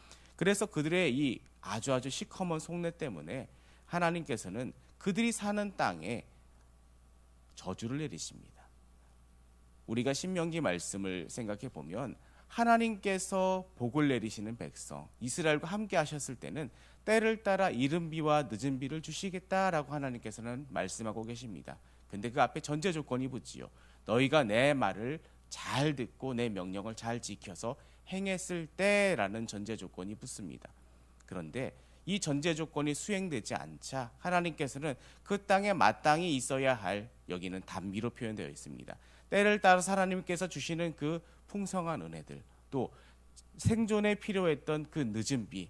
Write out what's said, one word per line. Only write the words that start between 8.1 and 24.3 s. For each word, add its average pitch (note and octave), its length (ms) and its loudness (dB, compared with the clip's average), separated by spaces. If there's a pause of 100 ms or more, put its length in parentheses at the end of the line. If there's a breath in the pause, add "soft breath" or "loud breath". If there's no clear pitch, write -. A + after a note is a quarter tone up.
우리가 A#2 260 0
신명기 E3+ 480 -2
말씀을 F#2 680 -2
생각해 G#2+ 400 -6
보면 F#2 460 -8 (320 soft breath)
하나님께서 G3 1160 2 (100)
복을 C3 320 2
내리시는 A2 500 -2
백성, D2 500 -10 (120)
이스라엘과 D3+ 480 0
함께 G3+ 300 -2
하셨을 D3 380 -2
때는 A2+ 340 -8 (360 loud breath)
"때를 A3 380 4
따라 F#3+ 260 4
이른 C#3 400 2
비와 D3+ 400 2
늦은 B2+ 300 -2
비를 C#3+ 220 -6
주시겠다"라고 F3 920 -2
하나님께서는 B2 760 -6
말씀하고 G#2+ 540 -4
계십니다. A2 540 -10 (320 soft breath)
근데 G2+ 200 -4
그 B2+ 120 2
앞에 C3+ 200 2
전제 D3+ 300 0
조건이 C3+ 360 -2
붙지요. A#2 420 -10 (360 soft breath)
"너희가 C3+ 380 6